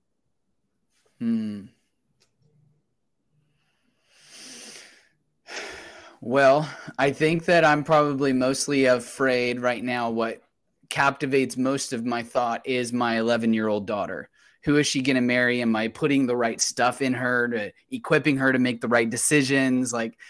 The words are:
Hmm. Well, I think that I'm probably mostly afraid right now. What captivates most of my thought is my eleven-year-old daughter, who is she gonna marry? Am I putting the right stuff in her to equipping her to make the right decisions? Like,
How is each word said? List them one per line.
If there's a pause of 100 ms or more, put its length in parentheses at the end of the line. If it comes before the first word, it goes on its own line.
(1200)
Hmm. (4000)
Well, (280)
I
think
that
I'm
probably
mostly
afraid
right
now.
What (480)
captivates
most
of
my
thought
is
my
eleven-year-old
daughter, (340)
who
is
she
gonna
marry?
Am
I
putting
the
right
stuff
in
her
to (200)
equipping
her
to
make
the
right
decisions?
Like, (120)